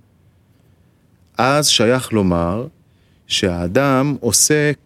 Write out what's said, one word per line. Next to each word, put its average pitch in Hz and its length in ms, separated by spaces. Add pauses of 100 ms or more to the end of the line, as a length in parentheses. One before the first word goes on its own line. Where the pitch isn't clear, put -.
(1400)
אז 143 300
שייך 123 440
לומר 95 540 (600)
שהאדם 131 920
עושה 147 520 (140)